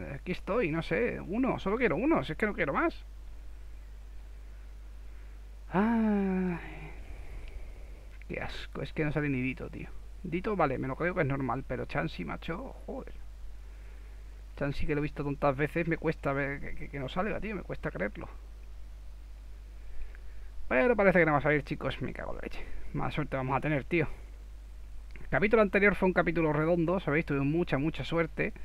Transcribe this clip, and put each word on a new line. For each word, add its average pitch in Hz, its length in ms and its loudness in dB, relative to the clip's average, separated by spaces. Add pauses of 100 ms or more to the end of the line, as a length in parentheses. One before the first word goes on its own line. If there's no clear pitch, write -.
(140)
Aquí 160 180 -4
estoy, 190 380 0
no 160 100 0
sé, 131 400 0
uno, 165 380 0
solo 190 180 0
quiero 226 200 4
uno, 262 280 4
si 151 80 -4
es 156 60 -6
que 220 80 2
no 208 80 0
quiero 156 180 2
más. 285 320 2 (2750)
Ay, 196 880 4 (1700)
qué - 140 -6
asco, - 400 -6
es 147 140 -6
que 160 100 0
no 151 80 2
sale 147 160 2
ni 131 140 0
Dito, 127 260 -4
tío. - 220 -10 (320)
Dito, 185 340 -2
vale, 143 220 4
me 131 100 -2
lo 135 80 -4
creo 175 180 0
que 180 60 2
es 151 60 4
normal, 131 420 0
pero 120 160 -2
Chansey, 156 400 -2
macho, 180 500 -6 (120)
joder. - 260 -8 (1400)
Chansey, 143 300 2
que 156 80 2
lo 147 60 2
he - 20 2
visto 151 200 -2
tantas 143 320 2
veces, 151 340 2
me 160 100 2
cuesta 156 340 0
ver 139 280 -2
que, - 140 -4
que, 143 140 -4
que 139 100 -8
no 131 120 -4
salga, 190 280 0
tío, 214 160 -4
me - 80 -6
cuesta 131 280 -4
creerlo. 175 400 -4 (2500)
Pero 247 280 6
parece 196 220 8
que 165 80 8
no 156 60 6
va 147 60 6
a 139 40 2
salir, 147 220 4
chicos, - 360 -2
me - 140 -2
cago - 160 -6
en - 60 -4
la - 80 -6
leche. - 200 -4 (300)
Mala 147 160 0
suerte 143 260 -2
vamos 131 220 2
a - 20 -2
tener, 147 240 2
tío. 165 240 2 (1200)
Capítulo 208 320 8
anterior 202 320 6
fue 190 140 4
un 185 40 6
capítulo 165 400 4
redondo, 165 480 4
¿sabéis? 156 240 2
Tuvimos 139 220 2
mucha, 156 320 4
mucha 143 260 0
suerte. 165 480 0 (120)